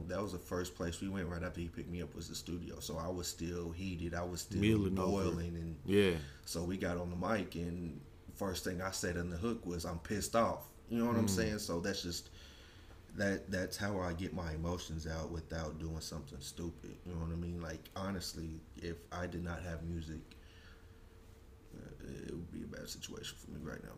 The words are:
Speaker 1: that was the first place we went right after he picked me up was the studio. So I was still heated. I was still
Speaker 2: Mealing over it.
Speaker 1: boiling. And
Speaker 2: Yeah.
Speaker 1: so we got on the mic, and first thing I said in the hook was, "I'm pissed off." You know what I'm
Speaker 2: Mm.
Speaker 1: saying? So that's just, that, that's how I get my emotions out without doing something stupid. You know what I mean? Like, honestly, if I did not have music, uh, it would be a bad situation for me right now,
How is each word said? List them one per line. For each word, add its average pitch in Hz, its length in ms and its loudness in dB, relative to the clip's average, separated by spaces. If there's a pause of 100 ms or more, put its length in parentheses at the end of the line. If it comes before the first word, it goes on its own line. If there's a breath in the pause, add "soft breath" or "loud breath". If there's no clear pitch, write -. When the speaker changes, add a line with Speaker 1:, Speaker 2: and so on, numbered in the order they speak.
Speaker 1:
that 90 160 0
was 104 100 0
the 87 60 -4
first 90 380 -2
place 87 240 0
we 98 80 0
went 95 200 0
right 85 140 -2
after 87 180 -2
he 85 60 0
picked 82 240 -6
me 87 100 -2
up 78 140 -6
was 82 140 -6
the - 80 -6
studio. 87 420 -4
So - 180 -4
I 82 120 -2
was 90 180 0
still 85 460 0
heated. 85 420 0
I 87 80 0
was 87 200 -2
still 98 180 2
Speaker 2:
Mealing 101 400 8
over 95 220 6
it. - 20 6
Speaker 1:
boiling. 85 320 2
And 82 280 -2
Speaker 2:
Yeah. 95 300 10 (300 loud breath)
Speaker 1:
so - 180 -2
we 90 140 2
got 92 200 2
on 87 140 0
the 87 60 -2
mic, 92 400 2
and 85 440 -2 (360)
first 92 260 0
thing 90 180 0
I 95 120 0
said 87 240 2
in 87 140 2
the 85 60 -2
hook 113 300 0
was, 85 180 0
"I'm 85 140 -2
pissed - 380 0
off." 104 340 6 (180)
You 117 100 2
know 117 80 6
what 120 100 4
I'm 101 100 8
Speaker 2:
Mm. 98 40 6
Speaker 1:
saying? 107 280 4
So 85 220 0
that's 98 220 0
just, 85 260 -4 (880 loud breath)
that, 98 340 2
that's 95 260 0
how 101 220 0
I 90 140 2
get 85 200 -2
my 82 200 -2
emotions 82 560 0
out 80 240 -2
without 80 480 -2
doing 80 200 -2
something 71 400 -6
stupid. 85 540 -6 (100)
You 87 100 -4
know 82 60 0
what 82 120 0
I 85 40 0
mean? 87 240 0
Like, 82 360 -6
honestly, 85 640 -2 (160)
if 85 200 -4 (140)
I 90 160 -2
did 85 160 -2
not 85 200 -2
have 82 200 -2
music, 80 380 -2 (1500 soft breath)
uh, - 320 -10 (220)
it - 40 -4
would 82 200 -6
be 78 100 -6
a 76 40 -6
bad - 220 -8
situation - 500 -8
for - 120 -12
me 76 100 -8
right 71 220 -6
now, 50 160 -10